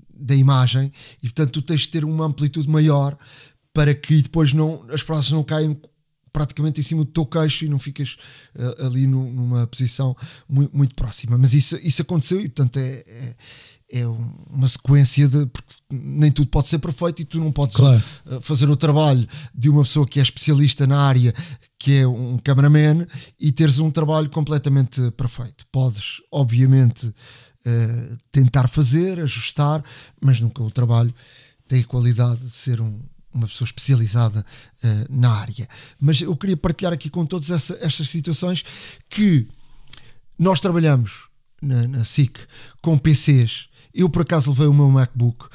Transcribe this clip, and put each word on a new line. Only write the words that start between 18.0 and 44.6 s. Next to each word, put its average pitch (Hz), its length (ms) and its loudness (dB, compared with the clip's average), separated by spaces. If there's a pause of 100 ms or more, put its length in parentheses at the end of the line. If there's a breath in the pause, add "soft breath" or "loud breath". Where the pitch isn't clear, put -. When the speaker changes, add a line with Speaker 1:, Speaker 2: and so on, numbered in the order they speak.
Speaker 1:
eh, - 140 -10
fazer 139 280 0
o 147 60 4
trabalho 143 540 2 (260 loud breath)
de 135 140 0
uma 147 160 4
pessoa 147 240 0
que - 100 -6
é 139 60 4
especialista 143 640 0
na 139 100 2
área, 127 340 4 (460 loud breath)
que 139 200 2
é 131 100 4
um 123 300 -4
cameraman, 151 680 4 (320 loud breath)
e 151 140 0
teres 143 260 2
um 156 120 0
trabalho 151 400 -2
completamente 139 840 0
perfeito. - 580 -10
Podes, 123 520 -4 (100)
obviamente, 127 840 2 (500 loud breath)
eh, 117 520 -4 (160)
tentar 131 360 4
fazer, 165 520 0
ajustar, 147 640 -2 (360 loud breath)
mas 131 200 2
nunca 117 220 -4
o 110 80 -4
trabalho 117 440 0 (540 loud breath)
tem 127 140 0
a - 20 0
qualidade 120 560 0
de 127 140 -14
ser 120 260 -6
um, 110 200 -6 (340)
uma 117 120 -2
pessoa - 200 -6
especializada, 113 800 0 (360 loud breath)
eh, 107 280 0
na 123 200 2
área. 107 380 -6 (320 loud breath)
Mas 151 220 2
eu 165 140 -2
queria 190 200 -2
partilhar 175 360 -2
aqui 151 180 -8
com 170 160 -4
todos 170 240 -6
essa, 170 320 -2
estas 151 260 -4
situações 170 560 -4 (460 loud breath)
que 185 360 2 (920 loud breath)
nós 180 200 2
trabalhamos 156 720 0 (320)
na, 127 260 -2
na 127 180 -4
sic - 340 0 (420 loud breath)
com 160 160 2
P 151 180 4
Cs. 131 520 2 (300 soft breath)
Eu, 180 140 2
por 170 120 0
acaso, 151 280 0
levei 143 160 2